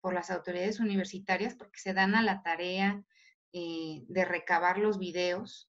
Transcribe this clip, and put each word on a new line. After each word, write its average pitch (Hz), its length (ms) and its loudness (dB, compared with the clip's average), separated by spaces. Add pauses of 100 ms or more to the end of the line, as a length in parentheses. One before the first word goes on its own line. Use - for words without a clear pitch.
por 185 120 -2
las 180 180 -4
autoridades 190 500 -2
universitarias, 196 720 -2
porque - 240 -20
se 190 160 -4
dan 190 220 4
a 226 60 6
la 196 200 2
tarea, 185 640 -2 (480)
eh, 165 560 -6
de 185 160 2
recabar 175 540 2
los 208 200 4
videos 180 720 -4 (100)